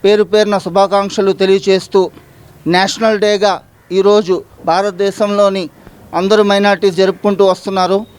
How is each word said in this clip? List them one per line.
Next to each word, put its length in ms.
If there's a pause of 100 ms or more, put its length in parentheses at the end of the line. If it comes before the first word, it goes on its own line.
పేరు 200
పేరున 340
శుభాకాంక్షలు 720
తెలియచేస్తూ, 800 (560)
నేషనల్ 520
డేగా 420 (300)
ఈరోజు 520 (220)
భారతదేశంలోని 1040 (460)
అందరూ 280
మైనారిటీస్ 520
జరుపుకుంటూ 500
వస్తున్నారు. 600 (120)